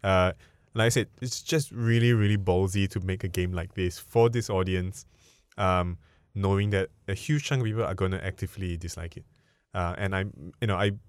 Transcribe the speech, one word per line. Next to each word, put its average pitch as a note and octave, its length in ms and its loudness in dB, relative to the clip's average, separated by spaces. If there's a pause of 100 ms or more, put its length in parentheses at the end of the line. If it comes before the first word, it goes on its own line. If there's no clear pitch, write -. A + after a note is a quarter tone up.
Uh, F#2+ 280 4 (420)
like A2 120 2
I A#2 40 4
said, A#2 180 2 (140)
it's B2+ 200 -8
just D#3 300 -2
really, A#2 420 4
really G#2 240 4
ballsy F#2+ 520 2
to G#2+ 120 -4
make F#2 220 -4
a F#2+ 40 -4
game F2+ 240 -2
like F2 220 -6
this F#2 260 -4
for A#2 300 4
this A#2 200 -2
audience, F#2 560 -2 (520)
um, F2+ 400 0 (380)
knowing G2 340 2
that F#2+ 200 0 (200)
a G2 40 -2
huge D3 300 -2
chunk C3+ 180 -2
of A2+ 40 -2
people G#2+ 180 -2
are F#2 120 -2
gonna F#2+ 280 0
actively F2+ 540 -6
dislike E2+ 400 -10
it. - 80 -18 (480)
Uh, F2 240 -2
and G2 160 -2
I, F#2+ 120 0 (340)
you A#2 80 0
know, G2 80 2
I G2+ 160 2 (180)